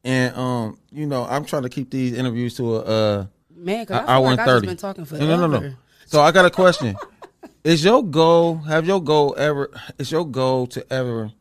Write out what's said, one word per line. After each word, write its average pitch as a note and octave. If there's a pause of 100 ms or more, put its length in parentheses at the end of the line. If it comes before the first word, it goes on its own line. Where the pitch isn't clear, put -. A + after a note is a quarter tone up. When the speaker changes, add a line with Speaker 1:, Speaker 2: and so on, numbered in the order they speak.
Speaker 1:
And, B2+
um, B2 (120)
you D3
know, C3
I'm C#3+
trying D3
to B2+
keep B2+
these B2+
interviews A#2+
to A#2
a, A2+
uh, G#2 (280)
Speaker 2:
Man, F#3
'cause -
I -
Speaker 1:
an C#4+
Speaker 2:
feel B3
Speaker 1:
hour C3
Speaker 2:
like C3
Speaker 1:
and B2+
Speaker 2:
I -
just B2+
Speaker 1:
thirty. G#2
Speaker 2:
been F2+
talking F#3
Speaker 1:
No, D3+
no, D#3
no, F3
no. C#3
Speaker 2:
forever. C#3 (300)
Speaker 1:
So D3+
I D#3
got F3+
a E3+
question. E3+
Speaker 2:
<laughs> - (580)
Speaker 1:
Is D#3+
your B3
goal, E3
have D#3
your F#3+
goal D3
ever, C#3+ (260)
is B2
your E3
goal C3
to -
ever A#2 (100)